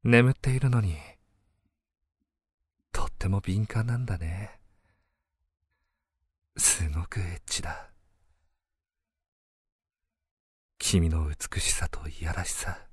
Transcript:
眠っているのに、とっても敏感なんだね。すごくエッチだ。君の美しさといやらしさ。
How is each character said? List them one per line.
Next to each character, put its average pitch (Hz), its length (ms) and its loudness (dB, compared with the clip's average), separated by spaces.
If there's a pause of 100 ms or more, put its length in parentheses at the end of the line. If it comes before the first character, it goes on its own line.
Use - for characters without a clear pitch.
眠 120 300 8
っ - 20 2
て - 160 0
い 127 100 2
る 139 80 4
の 123 140 4
に、 87 140 0 (2000)
と - 120 0
っ - 140 -2
て 95 100 -2
も 98 120 2
敏 101 260 0
感 110 200 -2
な 120 100 -2
ん 123 80 -2
だ 98 140 -2
ね。 87 420 -6 (2000)
す - 340 2
ご 80 140 -2
く - 160 -6
エ - 20 -2
ッ 87 240 -6
チ - 160 -4
だ。 - 300 -10 (2750)
君 85 300 2
の 80 220 0
美 - 300 -6
し - 120 0
さ - 160 0
と - 200 -8
い - 120 -12
や - 140 -4
ら 90 100 -4
し - 60 -6
さ。 - 420 -6